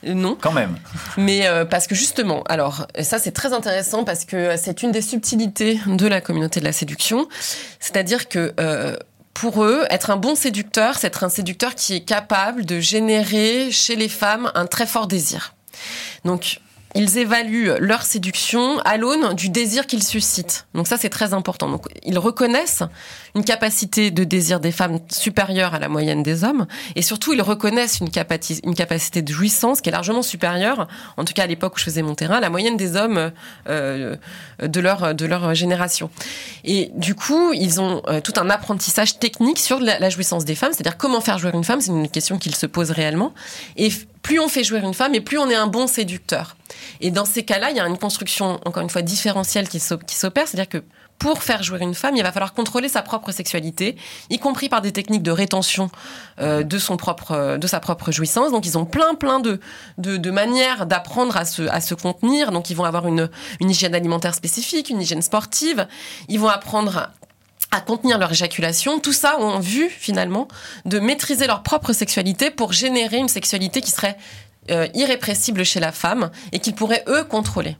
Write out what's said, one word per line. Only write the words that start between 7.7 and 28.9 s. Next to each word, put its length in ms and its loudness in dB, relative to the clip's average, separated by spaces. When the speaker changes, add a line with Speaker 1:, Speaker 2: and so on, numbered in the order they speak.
Speaker 1:
C'est-à-dire 500 -2
que, 300 0
euh, 380 0
pour 300 2
eux, 260 6
être 200 0
un 60 4
bon 180 2
séducteur, 640 0
c'est 120 0
être 160 -2
un 40 0
séducteur 460 -2
qui 200 -2
est 100 -4
capable 600 0
de 160 0
générer 920 4
chez 260 2
les 120 0
femmes 460 0
un 120 0
très 200 0
fort 200 0
désir. 480 -2
Donc, 360 -2
ils 220 2
évaluent 600 2
leur 240 2
séduction 760 0
à 160 2
l'aune 380 2
du 140 -2
désir 380 0
qu'ils 160 0
suscitent. 720 0
Donc 140 0
ça, 80 2
c'est 120 -2
très 260 0
important. 360 -2
Donc, 160 -6
ils 160 0
reconnaissent 640 2
une 80 2
capacité 680 2
de 140 2
désir 340 2
des 140 0
femmes 260 0
supérieure 640 0
à 60 -2
la 100 -2
moyenne 360 2
des 180 0
hommes. 240 2
Et 60 0
surtout, 300 0
ils 100 4
reconnaissent 580 0
une 100 -2
capati-, 540 -2
une 100 0
capacité 480 0